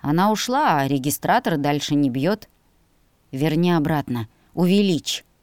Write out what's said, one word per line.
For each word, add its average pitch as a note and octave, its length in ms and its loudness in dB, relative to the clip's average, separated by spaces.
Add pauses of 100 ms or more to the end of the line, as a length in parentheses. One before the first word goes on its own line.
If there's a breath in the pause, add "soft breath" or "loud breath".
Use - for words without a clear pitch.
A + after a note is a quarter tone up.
«Она E3+ 300 2
ушла, A3+ 500 0
а C3+ 60 0
регистратор D3+ 680 0
дальше D3 380 -2
не C#3+ 160 2
бьёт». D#3 380 -2 (840)
«Верни D#3 400 0
обратно. C#3+ 560 -2 (240 soft breath)
Увеличь». F#3 720 0 (180)